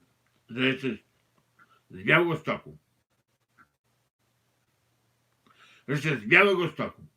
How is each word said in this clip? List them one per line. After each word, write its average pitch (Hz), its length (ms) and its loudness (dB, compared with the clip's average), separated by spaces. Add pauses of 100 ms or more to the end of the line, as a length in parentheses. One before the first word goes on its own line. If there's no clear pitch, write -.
(480)
że 123 180 0
jesteś 131 380 -2 (880)
z 92 140 -16
Białegostoku. 151 760 0 (3000)
Że 135 60 -2
jesteś 143 260 -2
z 104 60 -12
Białegostoku. 175 800 2 (100)